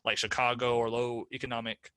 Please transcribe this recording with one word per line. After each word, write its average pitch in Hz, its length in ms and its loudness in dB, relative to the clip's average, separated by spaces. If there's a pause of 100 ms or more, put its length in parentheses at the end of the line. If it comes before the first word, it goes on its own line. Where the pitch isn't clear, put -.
like, 107 140 0
Chicago 123 580 2
or 117 140 2
low 120 420 -2
economic 117 640 -6